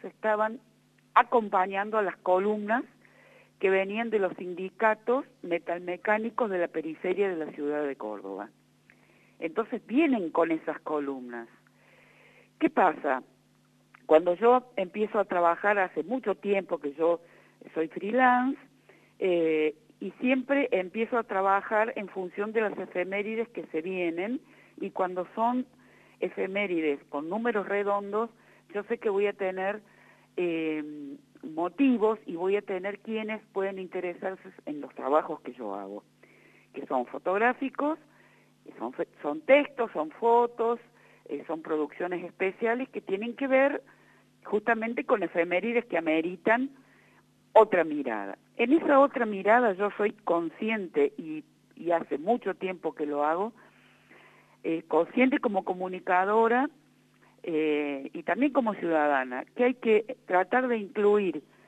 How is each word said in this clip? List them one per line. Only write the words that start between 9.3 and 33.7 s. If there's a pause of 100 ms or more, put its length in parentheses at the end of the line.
Entonces
vienen
con
esas
columnas. (1120)
¿Qué
pasa? (840)
Cuando
yo
empiezo
a
trabajar,
hace
mucho
tiempo
que
yo (540)
soy
freelance, (600)
eh, (260)
y
siempre
empiezo
a
trabajar
en
función
de
las
efemérides
que
se
vienen, (400)
y
cuando
son (520)
efemérides (100)
con
números
redondos, (440)
yo
sé
que
voy
a
tener, (560)
eh, (600)
motivos
y
voy
a
tener
quienes (100)
pueden